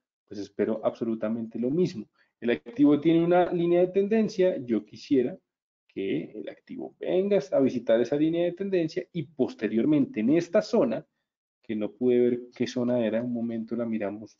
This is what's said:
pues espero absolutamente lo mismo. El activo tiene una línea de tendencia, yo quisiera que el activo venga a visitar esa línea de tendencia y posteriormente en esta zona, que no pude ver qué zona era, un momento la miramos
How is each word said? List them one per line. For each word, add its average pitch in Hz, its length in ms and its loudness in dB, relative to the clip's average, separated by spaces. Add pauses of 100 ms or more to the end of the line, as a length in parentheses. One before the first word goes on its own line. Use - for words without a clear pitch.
(280)
pues 104 120 -14
espero 104 440 -4
absolutamente 113 760 -4
lo 120 100 -2
mismo. 151 380 -2 (320)
El 117 100 -2
activo 143 500 2
tiene 165 240 4
una 175 300 4
línea 170 280 2
de 185 80 4
tendencia, 196 680 2
yo 120 260 -2
quisiera 127 540 0 (500)
que 110 440 -6
el - 180 -12
activo - 500 -14
venga 190 380 0 (140)
a 143 80 2
visitar 120 420 2
esa 123 140 0
línea 165 300 0
de 175 80 -2
tendencia 175 600 -4
y 160 140 -4
posteriormente 113 920 0
en 117 100 2
esta 170 320 2
zona, 139 420 0 (560)
que 110 140 -8
no 107 160 -4
pude 123 280 2
ver 123 220 2 (140)
qué 120 100 -2
zona 120 400 -2
era, 110 160 0
un 123 100 -6
momento 117 440 -6
la 117 100 -4
miramos 107 540 -6